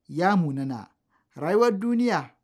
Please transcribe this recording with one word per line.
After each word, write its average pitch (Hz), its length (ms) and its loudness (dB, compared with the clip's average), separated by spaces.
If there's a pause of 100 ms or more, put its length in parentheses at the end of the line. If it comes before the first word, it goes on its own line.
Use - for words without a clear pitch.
ya 175 280 0
munana. 135 520 -2 (480)
Rayuwar 202 440 2
duniya 233 500 0 (140)